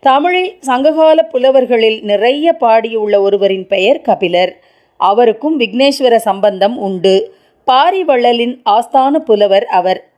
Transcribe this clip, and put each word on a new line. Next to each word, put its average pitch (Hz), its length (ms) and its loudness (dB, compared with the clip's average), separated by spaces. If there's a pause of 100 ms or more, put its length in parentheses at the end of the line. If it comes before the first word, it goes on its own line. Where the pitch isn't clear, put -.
தமிழில் 359 460 0 (120)
சங்ககால 311 640 2
புலவர்களில் 247 760 0
நிறைய 254 540 0
பாடியுள்ள 226 640 0
ஒருவரின் 196 460 -2
பெயர் 196 340 0
கபிலர். 180 520 -2 (460)
அவருக்கும் 226 580 0
விக்னேஸ்வர 247 640 0
சம்பந்தம் 196 600 -2
உண்டு. 190 360 -2 (520)
பாரிவள்ளலின் 254 920 0 (100)
ஆஸ்தான 262 520 0
புலவர் 208 520 0
அவர். 185 300 -2 (160)